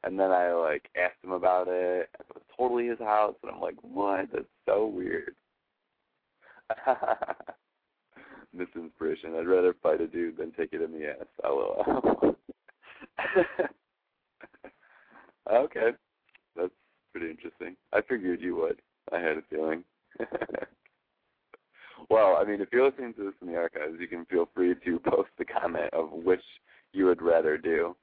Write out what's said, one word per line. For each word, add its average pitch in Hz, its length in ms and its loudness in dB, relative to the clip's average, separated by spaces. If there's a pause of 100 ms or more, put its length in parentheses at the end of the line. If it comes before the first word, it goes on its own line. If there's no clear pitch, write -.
And 92 160 -6
then 95 120 4
I, 90 220 4
like, 80 420 0
asked 90 280 -2
him 92 100 -6
about 90 340 2
it. 90 420 0 (100)
It - 140 -18
was - 100 -20 (140)
totally 120 300 0
his 113 120 -4
house, 107 440 2
and 104 80 -12
I'm 90 100 -14
like, 87 220 -6
"What? 98 480 -2
That's - 140 -6 (200)
so 107 220 2
weird." 90 480 -6 (1300)
<laughs> - 180 -4 (1600)
Miss 87 240 -8
Inspiration. 82 600 -6
I'd 82 100 -2
rather 90 280 6 (100)
fight 78 180 4
a 82 60 -2
dude 80 300 -6
than 82 160 -8
take 80 200 -6
it 80 80 -4
in 80 100 -4
the 78 180 -8
ass. 69 180 -12 (160)
L 69 160 0
O 50 240 -2 (400)
L. - 120 4 (840)
<laughs> - 500 0 (1800)
Okay. 117 400 2 (640)
That's 90 180 -4 (380)
pretty 85 180 -8
interesting. 87 460 -14 (180)
I 104 80 4
figured 92 400 -4
you 87 140 -4
would. 82 260 -2 (300)
I 85 80 -2
had 80 180 0
a 78 120 -8
feeling. 78 340 -4 (360)
<laughs> 110 60 -6 (1800)
Well, 101 300 6
I 92 40 4
mean, 104 180 -2
if 95 100 -4
you're 123 160 6
listening 131 280 -4
to 107 100 -10
this 98 160 -6
in 90 60 -12
the 85 80 -6
archives, 82 440 -6
you 87 80 -8
can 85 180 -10
feel 85 280 0
free 90 220 2 (100)
to 85 140 -2
post - 380 2
the - 80 -6
comment 82 480 -4
of 80 180 -2
which 85 320 2 (500)
you 95 120 2
would 87 160 6
rather 82 360 4
do. 85 440 0